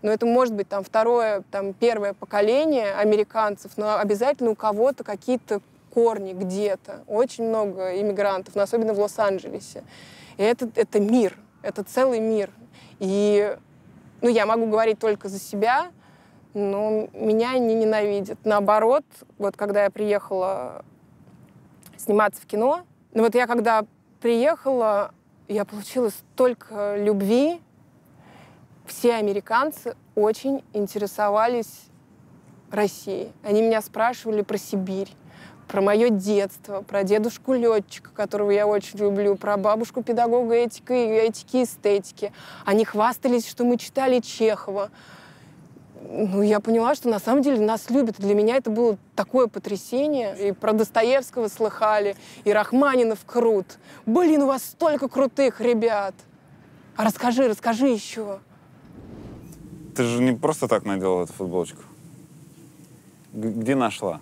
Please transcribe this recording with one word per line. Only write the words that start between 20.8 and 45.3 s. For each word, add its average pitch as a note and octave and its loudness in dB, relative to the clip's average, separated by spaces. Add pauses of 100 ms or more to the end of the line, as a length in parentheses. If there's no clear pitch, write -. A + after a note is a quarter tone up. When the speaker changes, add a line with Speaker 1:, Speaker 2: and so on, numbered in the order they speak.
Speaker 1:
сниматься G#3 0
в - -20
кино, C4 0 (320)
ну A3+ 2
вот E3+ 2
я B3 2
когда A3+ 2 (360)
приехала, A#3 0 (340)
я G3+ -4
получила G#3 -4
столько G#3+ -4
любви. G#3+ 2 (1300)
Все A#3+ 0
американцы A3+ -2 (200)
очень A3 0 (100)
интересовались G#3 -2 (840)
Россией. G3+ -4 (120)
Они G#3 2
меня A3+ 2
спрашивали A3 -2
про G3+ -4
Сибирь, F#3+ -6 (580)
про - -2
мое G#3 4
детство, G3+ -2
про G3 -4
дедушку-летчика, A3 0
которого G#3 -2
я G#3 4
очень G3+ -2
люблю, G3+ 2
про G#3 -2
бабушку-педагога A#3 0
этики, A#3 -2
этики A3+ 0
и B3+ 2
эстетики. G3+ -2 (320)
Они G#3 2
хвастались, A3+ 0
что - -6
мы A#3+ 2
читали C4 0
Чехова. G3+ -2 (1160)